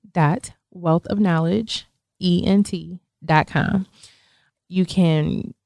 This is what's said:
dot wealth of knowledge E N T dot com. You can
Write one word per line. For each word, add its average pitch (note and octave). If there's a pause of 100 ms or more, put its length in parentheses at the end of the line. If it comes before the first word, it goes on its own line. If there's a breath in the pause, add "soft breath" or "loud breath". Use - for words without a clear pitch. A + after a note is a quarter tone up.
(120)
dot E3 (180)
wealth E3+
of G3+
knowledge F#3+ (340)
E F3+
N G3
T F3 (240)
dot D#3
com. - (840 soft breath)
You F#3
can D#3+ (120)